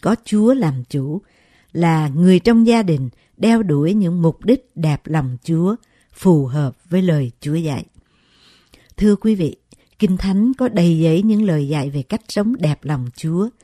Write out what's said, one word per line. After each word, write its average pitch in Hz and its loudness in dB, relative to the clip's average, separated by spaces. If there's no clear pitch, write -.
có 220 0
Chúa 214 2
làm 147 -2
chủ 147 -6
là 160 0
người 180 4
trong 226 4
gia 233 2
đình 143 -2
đeo 226 2
đuổi 160 0
những 180 0
mục 165 -2
đích 254 0
đẹp 151 -2
lòng 139 -4
Chúa, 170 0
phù 156 2
hợp 131 -4
với 185 0
lời 147 0
Chúa 147 -6
dạy. 156 -4
Thưa 202 2
quý 220 0
vị, 160 -4
Kinh 190 0
Thánh 196 0
có 247 -2
đầy 170 2
dẫy 165 2
những 214 2
lời 151 0
dạy 143 -4
về 139 -6
cách - -8
sống 214 -2
đẹp 151 -4
lòng 131 -6
Chúa, 175 -4